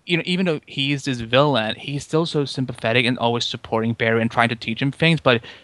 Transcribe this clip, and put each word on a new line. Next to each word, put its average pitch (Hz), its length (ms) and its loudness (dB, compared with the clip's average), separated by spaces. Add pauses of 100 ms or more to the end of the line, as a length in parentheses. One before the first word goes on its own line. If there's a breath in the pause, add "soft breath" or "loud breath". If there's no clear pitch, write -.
you 175 100 0
know, 165 100 -2
even 180 200 -2
though 156 200 -2
he 139 260 -2
is 139 120 -4
this 127 160 -2
villain, 117 560 2
he's 139 280 -8
still 160 220 0
so 147 180 -2
sympathetic 123 600 -2
and 123 140 0
always 117 260 0
supporting 113 480 -2
Barry 113 280 0
and 117 100 0
trying 117 180 2
to 120 80 -2
teach 113 240 -6
him 139 120 0
things. 160 280 2
But 120 220 4 (220 loud breath)